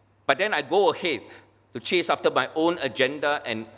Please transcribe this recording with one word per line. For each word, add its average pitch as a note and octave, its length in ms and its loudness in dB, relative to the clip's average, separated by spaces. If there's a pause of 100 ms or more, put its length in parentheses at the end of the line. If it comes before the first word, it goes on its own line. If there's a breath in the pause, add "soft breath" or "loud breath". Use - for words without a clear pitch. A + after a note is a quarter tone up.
(260)
But C3+ 120 4
then G3+ 160 0
I D3+ 100 -2
go E3 280 4
ahead C#3+ 300 -4 (520 loud breath)
to B2 60 -10
chase F3 300 -2
after D#3 200 2
my C#3 260 0
own E3+ 240 2
agenda C#3+ 680 -2
and A2 220 -6 (100)